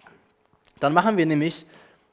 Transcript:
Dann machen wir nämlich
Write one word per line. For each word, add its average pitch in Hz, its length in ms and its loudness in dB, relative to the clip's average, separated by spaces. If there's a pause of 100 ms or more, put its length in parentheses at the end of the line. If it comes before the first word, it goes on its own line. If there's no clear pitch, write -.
(800)
Dann 143 160 0
machen 202 220 2
wir 165 100 2
nämlich 160 400 -2 (460)